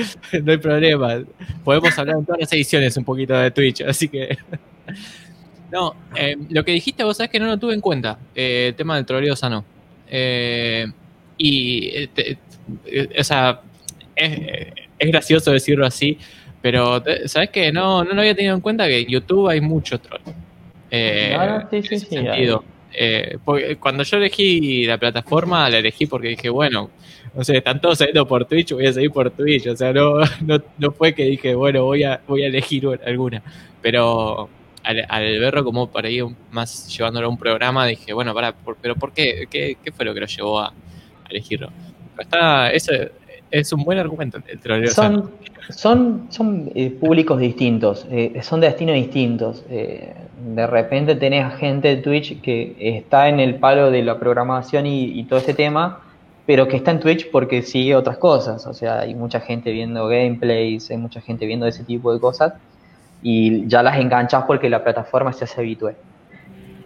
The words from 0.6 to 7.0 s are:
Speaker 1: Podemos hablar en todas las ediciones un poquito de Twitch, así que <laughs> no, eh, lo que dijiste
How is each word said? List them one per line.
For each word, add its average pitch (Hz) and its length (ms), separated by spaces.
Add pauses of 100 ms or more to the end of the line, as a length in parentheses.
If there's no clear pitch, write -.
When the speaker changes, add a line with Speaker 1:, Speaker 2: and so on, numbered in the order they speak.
Speaker 1:
Podemos 156 340
hablar 151 180
en 151 80
todas 170 160
las 156 140
ediciones 139 420
un 127 80
poquito 131 300
de 127 160
Twitch, 135 320
así 143 260
que 135 300 (680)
<laughs> - 680
no, 175 240 (220)
eh, 147 200 (120)
lo 156 160
que 175 80
dijiste 196 320